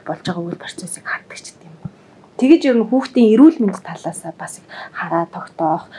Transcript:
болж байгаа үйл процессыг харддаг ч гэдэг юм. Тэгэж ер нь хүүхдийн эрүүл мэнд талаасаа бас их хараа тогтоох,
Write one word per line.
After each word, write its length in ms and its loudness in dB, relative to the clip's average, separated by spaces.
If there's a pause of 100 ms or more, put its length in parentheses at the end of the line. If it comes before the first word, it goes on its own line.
болж 220 -10
байгаа 180 -6
үйл 140 -10
процессыг 480 -14
харддаг 320 -12
ч 160 -20
гэдэг 160 -20
юм. 80 -20 (640)
Тэгэж 260 6
ер 100 4
нь 140 2
хүүхдийн 400 2
эрүүл 300 6
мэнд 200 -2
талаасаа 540 -12
бас 240 -16
их 80 -20 (240)
хараа 380 -4
тогтоох, 580 -6 (120)